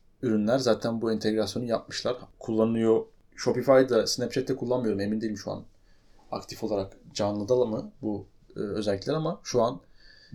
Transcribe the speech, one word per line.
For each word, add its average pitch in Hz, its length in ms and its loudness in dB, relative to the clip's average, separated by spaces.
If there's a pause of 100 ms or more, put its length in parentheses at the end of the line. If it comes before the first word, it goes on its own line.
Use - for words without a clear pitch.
(220)
ürünler 110 360 2
zaten 113 440 0
bu 113 100 0
entegrasyonu 107 540 -2
yapmışlar. 117 520 -4 (220)
Kullanılıyor. 113 680 2 (300)
Shopify'da, 127 720 4
Snapchat'te 127 480 -2
kullanmıyorum. 117 440 0
Emin 104 220 -2
değilim 107 160 -4
şu - 140 -8
an - 140 -10 (640)
aktif - 320 -10
olarak 101 340 -4 (160)
canlıda 104 420 0
mı 123 360 0 (100)
bu, 104 260 -6 (280)
e, - 40 -6
özellikler 104 540 -2
ama 160 300 -4
şu 120 180 0
an 117 200 -2 (540)